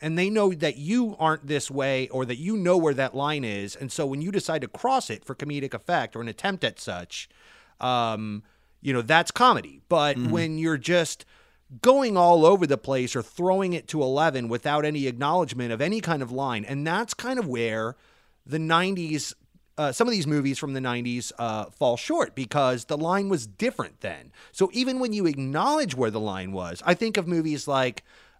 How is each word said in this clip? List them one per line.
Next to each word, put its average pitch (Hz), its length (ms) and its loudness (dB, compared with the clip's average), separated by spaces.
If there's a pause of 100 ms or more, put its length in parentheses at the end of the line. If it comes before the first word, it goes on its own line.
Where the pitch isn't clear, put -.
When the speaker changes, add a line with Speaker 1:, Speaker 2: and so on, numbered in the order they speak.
Speaker 1:
and 160 160 -2
they 185 120 2
know 208 220 4
that 151 240 0
you 208 420 0
aren't 156 300 2
this 143 240 -2
way 135 380 0
or 131 160 -2
that 120 100 -4
you 185 220 -2
know 180 180 4
where 156 200 4
that 131 200 0
line 143 300 -2
is. 101 300 -6
And 135 140 -10
so 151 160 -4
when 139 160 -4
you 175 80 -6
decide 165 320 -2
to 120 60 -8
cross 254 420 0
it 104 140 -10
for 135 100 -10
comedic 143 400 -8
effect 127 420 -2
or 113 60 -8
an 120 60 -8
attempt 185 380 -4
at 110 140 -2
such, - 500 -10 (500)
um, 110 640 -2 (380)
you 139 100 -2
know, 123 100 0
that's 160 300 2
comedy. 220 560 2
But 147 300 2
Speaker 2:
Mm-hmm. 123 140 0
Speaker 1:
when 160 260 0
you're 160 200 0
just 165 480 0 (560)
going 254 360 6
all 175 280 8
over 180 220 8
the 139 100 2
place 131 380 -2
or 120 60 -2
throwing 185 520 0
it - 160 -6
to 156 120 -2
eleven 135 480 2
without 147 360 0
any 147 220 -2
acknowledgement 123 640 -2
of 113 80 -4
any 196 220 -2
kind 156 200 -2
of 120 100 -8
line, 123 340 -2
and 139 200 -6
that's 196 280 -2
kind 254 260 -6
of 190 80 -2
where 117 480 -2 (500)
the 143 140 -6
nineties, 165 760 0 (440)
uh, 147 140 0
some 233 160 2
of 240 40 2
these 175 160 -2
movies 139 320 0
from 139 140 -6
the 131 80 -4
nineties, 120 580 -4
uh, 107 260 -4
fall 123 320 0
short - 380 -2
because 127 500 0
the 151 120 -4
line 185 320 0
was 131 180 -2
different 117 540 -6
then. - 300 -10 (200)
So 190 220 2
even 254 260 0
when 240 140 -2
you 202 120 0
acknowledge 156 680 0
where 120 160 0
the 107 80 -2
line 95 320 -4
was, 90 340 -8
I 180 80 6
think 214 240 -2
of 170 100 -2
movies 156 400 -2
like, 131 360 0 (360)